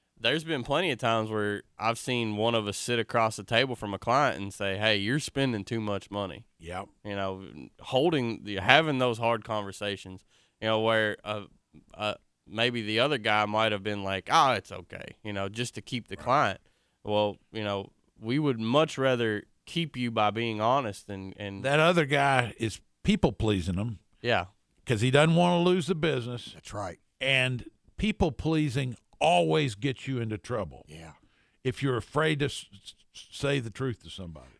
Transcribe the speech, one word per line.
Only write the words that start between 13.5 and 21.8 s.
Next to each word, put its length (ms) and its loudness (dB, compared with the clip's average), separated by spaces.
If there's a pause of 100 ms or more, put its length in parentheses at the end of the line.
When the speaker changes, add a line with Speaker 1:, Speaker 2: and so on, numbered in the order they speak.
Speaker 1:
have 140 -2
been 180 -4
like, 300 -4
"Oh, 220 6
it's 180 -6
okay," 500 -14
you 100 -6
know, 160 -4
just 280 -6
to 60 -10
keep 260 -8
the 80 -10
Speaker 2:
Right. 80 -14
Speaker 1:
client. 360 2 (440)
Well, 320 0 (160)
you 100 -6
know, 300 -4 (280)
we 200 0
would 180 2
much 400 2
rather 460 2 (220)
keep 300 -4
you 140 -2
by 220 2
being 280 -2
honest 480 0
and, 280 -8
and 280 -8
Speaker 2:
That 140 2
other 280 4